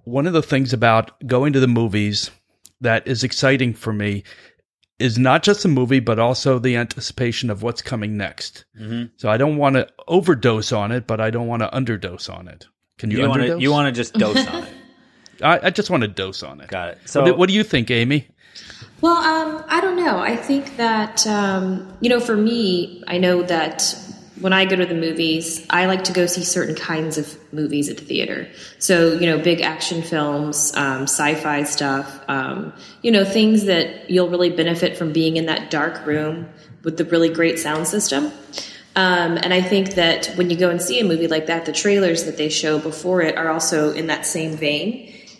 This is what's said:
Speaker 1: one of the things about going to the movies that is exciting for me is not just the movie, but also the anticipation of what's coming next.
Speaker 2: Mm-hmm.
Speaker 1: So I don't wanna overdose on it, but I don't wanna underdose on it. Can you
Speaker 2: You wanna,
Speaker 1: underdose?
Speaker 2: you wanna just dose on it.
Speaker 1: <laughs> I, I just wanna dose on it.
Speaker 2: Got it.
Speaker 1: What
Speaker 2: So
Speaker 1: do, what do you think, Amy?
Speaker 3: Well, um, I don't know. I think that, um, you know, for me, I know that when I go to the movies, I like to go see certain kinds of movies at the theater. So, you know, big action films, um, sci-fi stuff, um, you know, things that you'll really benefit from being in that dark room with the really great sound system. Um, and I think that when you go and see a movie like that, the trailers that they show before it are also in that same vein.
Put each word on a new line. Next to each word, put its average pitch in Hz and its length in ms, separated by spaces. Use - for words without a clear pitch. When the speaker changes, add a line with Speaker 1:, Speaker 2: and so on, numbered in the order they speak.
Speaker 1:
one 139 240
of 185 40
the 160 80
things 135 320
about 113 540
going 127 280
to 135 40
the 131 80
movies 107 640
that 113 280
is 127 160
exciting 131 500
for - 180
me 104 300
is 120 180
not 127 240
just 202 220
the 202 40
movie, 131 300
but 113 220
also 127 400
the 123 160
anticipation 120 760
of 104 140
what's 117 180
coming 107 340
next. - 480
Speaker 2:
Mm-hmm. 117 260
Speaker 1:
So 110 120
I 107 80
don't 147 200
wanna 135 320
overdose 131 640
on 107 220
it, 123 160
but 110 120
I 110 100
don't 117 180
wanna 117 240
underdose 101 600
on 87 140
it. - 220
Can 110 120
you 110 80
Speaker 2:
You 131 100
wanna, 135 180
Speaker 1:
underdose? - 140
Speaker 2:
you 135 120
wanna 147 180
just 120 240
dose 220 320
on - 160
it. - 60
Speaker 1:
<laughs> - 380
I, 165 240
I 190 40
just 202 200
wanna 131 160
dose 95 380
on 71 160
it. 73 80
Speaker 2:
Got 90 220
it. - 80
Speaker 1:
What - 100
Speaker 2:
So 139 160
Speaker 1:
do, - 100
what 185 140
do 190 80
you 214 80
think, 127 260
Amy? 123 380
Speaker 3:
Well, 339 160
um, 320 500
I 330 140
don't 370 160
know. 277 240
I 226 160
think 277 400
that, 220 500
um, 190 720
you 240 80
know, 247 120
for 226 160
me, 208 720
I 180 100
know 180 240
that 165 540
when 190 120
I 190 120
go 190 100
to 180 120
the 170 80
movies, 160 760
I 175 160
like 190 180
to 180 80
go 180 140
see 180 160
certain 156 320
kinds 156 420
of 147 220
movies 147 360
at - 100
the - 60
theater. - 440
So, 165 320
you 170 140
know, 160 120
big 170 220
action 160 420
films, 147 720
um, 135 300
sci-fi 151 580
stuff, 139 640
um, 135 460
you 233 100
know, 196 120
things 214 420
that - 440
you'll 180 180
really 175 220
benefit 165 460
from 160 160
being 160 240
in 165 100
that - 240
dark 160 340
room 156 440
with 160 140
the 160 80
really 165 240
great 160 320
sound 156 260
system. 202 460
Um, 175 400
and 180 180
I 185 80
think 190 320
that 165 400
when 180 160
you 170 60
go 180 140
and 170 120
see 247 160
a 226 60
movie 165 240
like 160 180
that, 165 180
the 151 80
trailers 190 520
that 156 120
they 156 120
show 156 320
before 175 420
it 156 140
are 165 120
also 160 440
in 160 160
that - 180
same 160 300
vein. 156 580